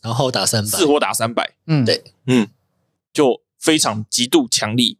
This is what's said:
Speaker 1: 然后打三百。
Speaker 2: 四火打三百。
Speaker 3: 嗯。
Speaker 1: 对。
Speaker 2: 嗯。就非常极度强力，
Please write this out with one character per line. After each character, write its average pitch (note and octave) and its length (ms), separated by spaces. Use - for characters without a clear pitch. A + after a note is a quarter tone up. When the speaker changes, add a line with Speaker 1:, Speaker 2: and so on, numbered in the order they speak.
Speaker 1:
然 A#2 120
后 B2+ 180
打 G#2 140
三 G#2+ 180
百。 G#2 60
Speaker 2:
四 D#3 160
火 D3 140
打 G2+ 120
三 A2+ 220
百。 - 220
Speaker 3:
嗯。 D3+ 160
Speaker 1:
对。 - 200
Speaker 2:
嗯。 B2 200
就 C3+ 300
非 D#3 180
常 G#2+ 320
极 A#2+ 160
度 B2+ 240
强 A2 280
力， A#2 220